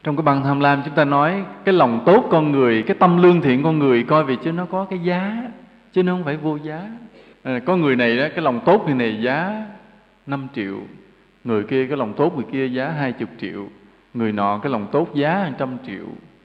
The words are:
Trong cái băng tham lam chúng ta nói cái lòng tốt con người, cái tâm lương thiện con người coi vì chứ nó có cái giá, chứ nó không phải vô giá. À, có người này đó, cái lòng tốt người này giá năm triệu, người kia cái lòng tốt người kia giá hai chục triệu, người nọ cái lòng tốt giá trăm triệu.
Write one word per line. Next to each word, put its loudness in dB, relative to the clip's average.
Trong -2
cái -2
băng 2
tham 0
lam 4
chúng -8
ta 4
nói 0
cái 4
lòng 2
tốt 6
con 2
người, 4
cái 0
tâm 6
lương 6
thiện 2
con 2
người 4
coi 4
vì 0
chứ -2
nó -4
có -4
cái -8
giá, -4
chứ 2
nó 2
không -4
phải -4
vô -4
giá. -10
À, -4
có 2
người 2
này 2
đó, 0
cái -4
lòng 0
tốt 4
người 0
này -2
giá -4
năm -8
triệu, -6
người 0
kia -2
cái -4
lòng -4
tốt 0
người -6
kia -2
giá -4
hai -4
chục -8
triệu, -10
người -2
nọ 0
cái -4
lòng -4
tốt 0
giá 0
trăm -4
triệu. -12